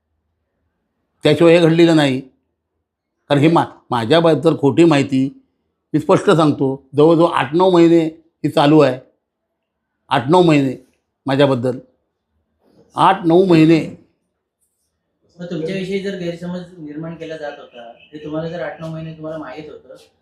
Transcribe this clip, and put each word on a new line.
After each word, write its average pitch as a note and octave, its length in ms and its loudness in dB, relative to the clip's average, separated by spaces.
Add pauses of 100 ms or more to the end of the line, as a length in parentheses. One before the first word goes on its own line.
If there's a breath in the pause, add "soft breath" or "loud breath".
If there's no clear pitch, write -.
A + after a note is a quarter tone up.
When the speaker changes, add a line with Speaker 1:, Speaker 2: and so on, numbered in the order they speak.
(1200)
Speaker 1:
त्याशिवाय E3 320 4
हे F3 60 4
घडलेलं E3 360 4
नाही. C3+ 240 0 (1080)
कारण C#3+ 120 0
हे D#3 80 4
मा-, D#3+ 420 -2
माझ्याबद्दल D3+ 680 0
खोटी C#3+ 280 2
माहिती C3+ 560 0 (520)
मी D3+ 80 -2
स्पष्ट F#3+ 300 0
सांगतो, C#3 560 0 (100)
जवळजवळ E3 320 4
आठ C3+ 260 -4
नऊ F#3 160 2
महिने E3+ 340 4 (400)
ही D3+ 40 -2
चालू D3+ 320 2
आहे, B2+ 200 2 (1080)
आठ C3+ 220 -2
नऊ F3+ 120 6
महिने C#3+ 440 0 (400)
माझ्याबद्दल, C3 520 0 (1160)
आठ F3+ 320 0
नऊ F3 180 2
महिने. D#3+ 600 2 (1400)
Speaker 2:
मग F3 60 -14
तुमच्याविषयी F#3 540 -6
जर F#3 180 -8
गैरसमज F3 420 -10 (180)
निर्माण D#3+ 360 -14
केला D#3+ 220 -14
जात D3 220 -12
होता, A#2+ 380 -20
हे D3+ 280 -20
तुम्हाला D#3+ 240 -8
जर E3 140 -10
आठ D3+ 180 -12
नऊ D#3+ 80 -14
महिने D#3+ 240 -12
तुम्हाला D#3 260 -14
माहीत D3+ 320 -16
होतं, B2+ 240 -20 (280)